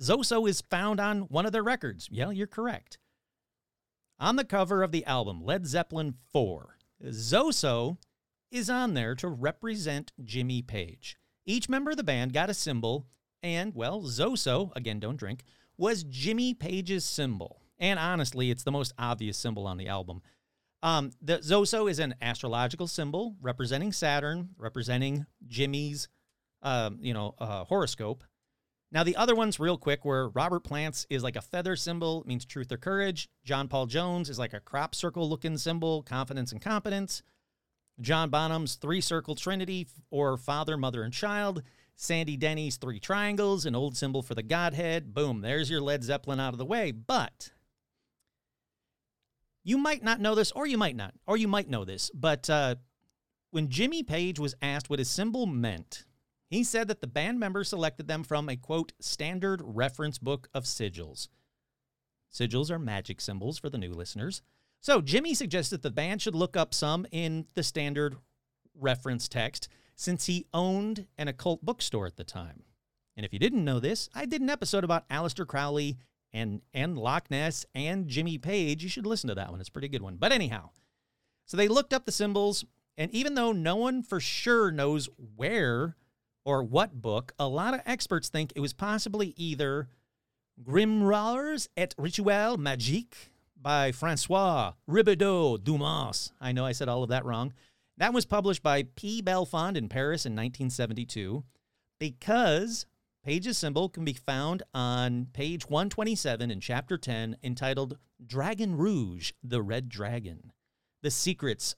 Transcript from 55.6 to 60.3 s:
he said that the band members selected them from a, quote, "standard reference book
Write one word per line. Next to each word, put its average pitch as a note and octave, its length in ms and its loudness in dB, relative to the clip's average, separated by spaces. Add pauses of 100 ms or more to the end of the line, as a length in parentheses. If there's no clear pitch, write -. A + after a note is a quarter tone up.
he A3 140 2
said A3+ 240 0
that G#3 140 -4
the C#3+ 60 -6
band E3+ 320 -2
members G3 280 -2
selected D#3+ 400 -2
them D#3+ 160 -2
from D3+ 240 -2
a, B2+ 80 -4
quote, D#3+ 460 -2
"standard F#3 600 -2
reference C3 560 -2
book C3+ 360 -4